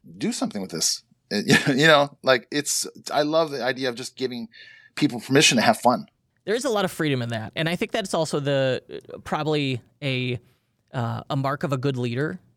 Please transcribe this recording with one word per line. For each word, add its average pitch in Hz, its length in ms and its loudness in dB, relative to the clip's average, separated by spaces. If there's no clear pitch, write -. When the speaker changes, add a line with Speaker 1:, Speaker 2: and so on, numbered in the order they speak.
Speaker 1:
"Do 170 140 -2
something 233 300 -6
with 92 100 -10
this." - 320 -2
<laughs> - 20 -4
You 139 560 4
know, 143 360 6
like, 127 280 4
it's, - 360 -4
I 151 120 2
love 156 280 0
the 139 100 -6
idea 131 280 -2
of 120 60 -6
just - 200 -10
giving 123 320 -6
people 123 240 0
permission 135 380 4
to 107 40 6
have 113 180 6
fun. - 280 2
Speaker 2:
There 240 100 0
is 254 80 -4
a 285 60 0
lot 202 160 2
of 180 60 -2
freedom 143 300 0
in 117 80 -4
that. 110 260 -6
And 160 120 -2
I 170 80 -2
think 202 160 -4
that's 220 220 -4
also 160 260 0
the, 135 500 0
uh, - 300 -14
probably 151 640 -2
a, 127 380 -4
uh, 117 360 -4
a - 60 -2
mark 139 280 -4
of 147 100 -2
a 139 40 -2
good 131 200 -2
leader 127 420 -4